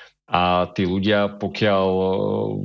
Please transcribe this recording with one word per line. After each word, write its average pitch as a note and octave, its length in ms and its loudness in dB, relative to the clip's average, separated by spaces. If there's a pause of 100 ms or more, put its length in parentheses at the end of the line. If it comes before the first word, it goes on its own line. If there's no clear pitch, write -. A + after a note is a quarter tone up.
(240)
A F2+ 480 0
tí F#2+ 160 -2
ľudia, G2+ 480 0
pokiaľ, G2 540 0
e, F#2+ 180 0 (580)